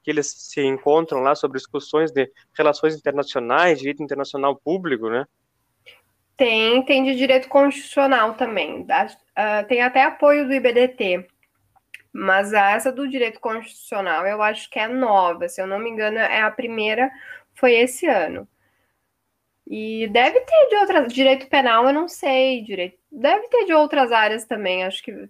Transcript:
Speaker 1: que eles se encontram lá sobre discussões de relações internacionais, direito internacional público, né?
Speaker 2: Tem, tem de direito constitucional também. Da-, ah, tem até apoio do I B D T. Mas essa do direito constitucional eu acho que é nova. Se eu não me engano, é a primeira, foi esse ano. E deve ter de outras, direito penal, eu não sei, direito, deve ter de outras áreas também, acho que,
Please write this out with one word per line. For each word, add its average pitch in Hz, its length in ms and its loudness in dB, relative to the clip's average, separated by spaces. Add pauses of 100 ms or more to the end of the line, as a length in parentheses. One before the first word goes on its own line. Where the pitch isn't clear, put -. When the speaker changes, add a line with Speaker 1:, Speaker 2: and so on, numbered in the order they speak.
Speaker 1:
que 151 80 -4
eles 151 240 -4
se - 300 -8
encontram 143 560 0
lá 143 120 2
sobre 139 240 -6
discussões 151 540 -4
de 131 180 -2 (240)
relações 151 400 0
internacionais, 143 840 -2
direito 147 240 -8
internacional 139 500 -4
público, 143 560 -4
né? 127 160 -4 (1120)
Speaker 2:
Tem, 233 480 2
tem 269 220 0
de 269 100 -2
direito 262 320 0
constitucional 277 840 0
também. 196 500 -6
Da-, 190 320 -2 (180)
ah, 208 300 -2
tem 240 180 0
até 254 220 2
apoio 294 420 2
do 262 80 -2
I 269 60 0
B 240 140 2
D 247 160 4
T. 185 380 -4 (840)
Mas 202 400 0
essa 214 400 2
do 269 160 -6
direito 240 320 -4
constitucional 196 880 -6
eu 214 140 -4
acho 214 280 -2
que - 80 -12
é 220 120 -4
nova. 190 580 2
Se 190 140 -10
eu 185 40 -6
não 196 140 -4
me 233 100 -8
engano, 214 300 -4
é 220 220 0
a 214 100 0
primeira, 226 580 -4 (460)
foi 247 180 4
esse 247 340 0
ano. 196 400 -2 (1200)
E 220 440 -8
deve 302 300 4
ter 587 280 4
de 427 60 2
outras, 359 380 2
direito 269 340 4
penal, 247 400 4
eu 277 60 4
não 320 140 -2
sei, 262 560 0
direito, 185 340 -8 (140)
deve 330 360 0
ter 466 180 2
de 339 80 0
outras 302 380 2
áreas 220 320 0
também, 185 400 -4
acho 196 180 -6
que, 202 280 -16